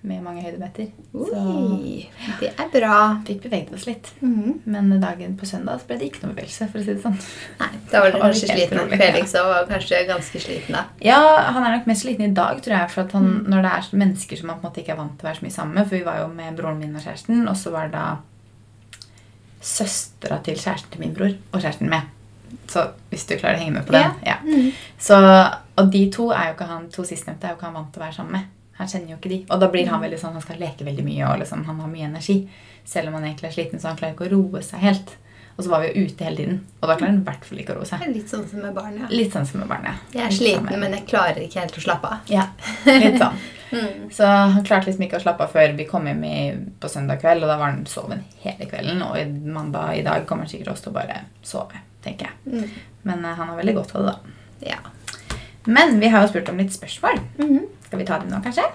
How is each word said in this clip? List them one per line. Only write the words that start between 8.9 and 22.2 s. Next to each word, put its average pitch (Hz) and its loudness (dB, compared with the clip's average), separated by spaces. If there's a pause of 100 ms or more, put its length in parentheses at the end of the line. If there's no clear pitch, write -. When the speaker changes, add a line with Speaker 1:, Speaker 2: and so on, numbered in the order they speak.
Speaker 2:
Felix 180 2
Speaker 1:
ja. 180 2
Speaker 2:
var 180 2
kanskje 180 0
ganske 180 -4
sliten 175 -8
da. 175 -4 (180)
Speaker 1:
Ja, 247 8 (320)
han 247 0
er 233 2
nok 240 -2
mest 220 0
sliten 220 -4
i 196 2
dag, - 0
tror 208 0
jeg, 175 0
for 185 -4
at 190 -4
han, 196 4
Speaker 2:
Mm. 214 2
Speaker 1:
når 190 4
det 185 2
er 196 -2
mennesker 190 0
som 165 -12
man 160 -10
på - -10
en 170 -8
måte 165 -12
ikke 160 -6
er 156 -6
vant 147 -10
til 160 -10
å - -4
være 160 -10
så - -10
mye - -10
sammen 156 -8
med, 202 2
for 190 -2
vi 180 -2
var 165 -4
jo 160 -4
med 165 -10
broren 160 -6
min 151 -8
og 151 -12
kjæresten, 233 0
og 190 0
så 170 -6
var 160 -4
da 156 -4 (1400)
søstera - -6
til 156 -6
kjæresten - -8
til 160 -14
min 160 -6
bror 196 0 (200)
og 185 -2
kjæresten 151 -4
med. 160 0 (680)